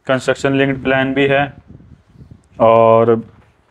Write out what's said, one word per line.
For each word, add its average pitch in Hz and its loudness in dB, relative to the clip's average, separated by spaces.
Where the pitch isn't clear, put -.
construction 131 -2
linked 135 -2
plan 135 -2
भी 139 0
है। 139 -2
और 113 2